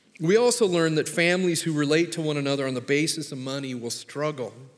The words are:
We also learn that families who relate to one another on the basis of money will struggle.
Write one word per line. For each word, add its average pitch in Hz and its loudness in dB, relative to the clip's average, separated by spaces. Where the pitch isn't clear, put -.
We 175 4
also 240 4
learn 165 2
that 151 0
families 175 2
who 165 -2
relate 151 2
to 170 -4
one 151 -2
another 139 0
on 135 -2
the 123 -4
basis 147 0
of 135 -10
money 135 -6
will 117 -6
struggle. 139 -6